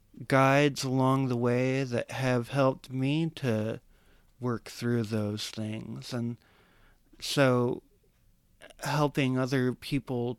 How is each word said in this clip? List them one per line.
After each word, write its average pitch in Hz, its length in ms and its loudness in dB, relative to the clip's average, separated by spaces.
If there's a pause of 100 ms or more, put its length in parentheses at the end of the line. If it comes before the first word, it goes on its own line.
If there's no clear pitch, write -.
(280)
guides 139 560 4
along 131 440 2
the 123 100 0
way 127 460 0
that 120 280 -4
have 123 380 0
helped 131 420 0
me 143 440 0
to 110 440 -2 (600)
work 120 260 -4
through 120 380 -2
those 107 460 -2
things. 110 640 -8
And 120 240 -4 (840)
so 127 600 2 (1000)
helping 139 580 0
other 127 340 0
people 123 640 -4